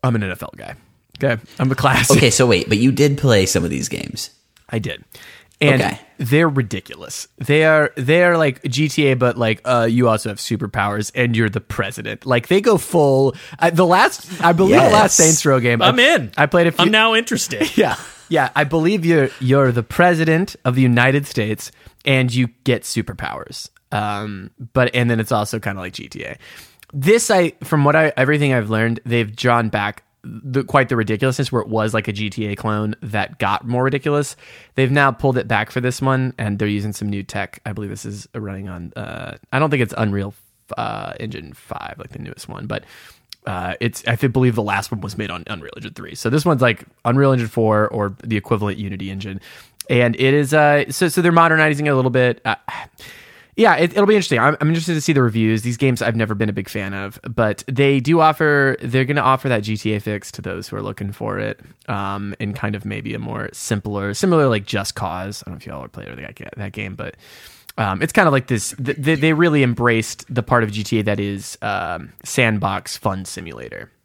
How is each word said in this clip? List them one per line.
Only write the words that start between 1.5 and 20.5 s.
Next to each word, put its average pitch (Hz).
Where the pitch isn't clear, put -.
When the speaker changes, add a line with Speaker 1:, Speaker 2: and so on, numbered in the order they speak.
Speaker 1:
I'm 131
a 135
classic. 131
Speaker 2:
Okay, 131
so 127
wait, 98
but 107
you 123
did 139
play 110
some 87
of 85
these 71
games. -
Speaker 1:
I 113
did. -
And 143
Speaker 2:
Okay. -
Speaker 1:
they're 151
ridiculous. 98
They 147
are, 156
they 151
are 175
like 151
G 139
T 143
A, 131
but, 123
like, 110
uh, 120
you 120
also 110
have 101
superpowers 104
and 120
you're 113
the 101
president. 107
Like, 123
they 190
go 208
full, 135
uh, 170
the 170
last, 185
I 170
believe 190
the -
last 208
Speaker 2:
Yes. 160
Speaker 1:
Saints 160
Row 135
game, 120
Speaker 3:
I'm 226
Speaker 1:
I, 240
Speaker 3:
in. 127
Speaker 1:
I 147
played 175
a 170
few 175
Speaker 3:
I'm 208
now 220
interested. -
Speaker 1:
<laughs> -
Yeah. 165
Yeah. 143
I 147
believe 165
you're, 156
you're 131
the 117
president 160